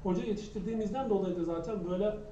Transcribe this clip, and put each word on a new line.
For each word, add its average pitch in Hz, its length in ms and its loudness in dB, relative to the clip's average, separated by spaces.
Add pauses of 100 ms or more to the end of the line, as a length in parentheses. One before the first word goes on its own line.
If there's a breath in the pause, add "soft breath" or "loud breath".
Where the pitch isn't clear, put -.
Hoca 190 200 2
yetiştirdiğimizden 220 840 -2
dolayı 185 280 2
da 170 60 0
zaten 170 320 -2 (140)
böyle 208 280 2 (140)